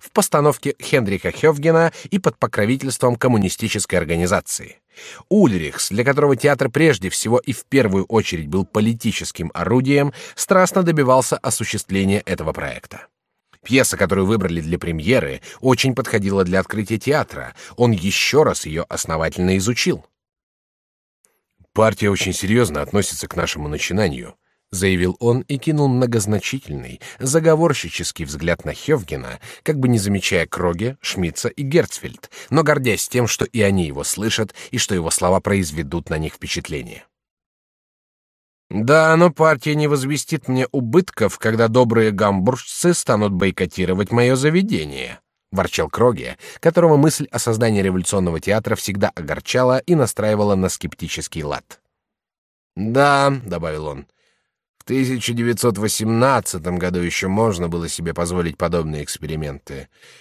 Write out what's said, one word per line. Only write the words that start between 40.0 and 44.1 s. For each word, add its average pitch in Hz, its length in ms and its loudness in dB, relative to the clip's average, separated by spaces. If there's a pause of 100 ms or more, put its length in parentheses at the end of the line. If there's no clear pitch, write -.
мне 131 240 0
убытков, 123 640 0
когда 113 300 2
добрые 113 420 4
гамбуржцы 104 840 2
станут 104 380 0
бойкотировать 92 760 -2